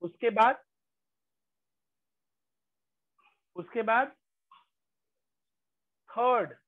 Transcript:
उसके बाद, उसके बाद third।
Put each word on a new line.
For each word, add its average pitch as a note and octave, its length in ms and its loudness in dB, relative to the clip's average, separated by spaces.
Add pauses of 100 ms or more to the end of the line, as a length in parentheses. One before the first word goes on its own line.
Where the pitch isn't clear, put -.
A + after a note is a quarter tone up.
उसके F3 300 -4
बाद, A3+ 340 2 (3000)
उसके F3+ 280 -8
बाद A3+ 260 0 (2000)
third। A#3 440 0 (140)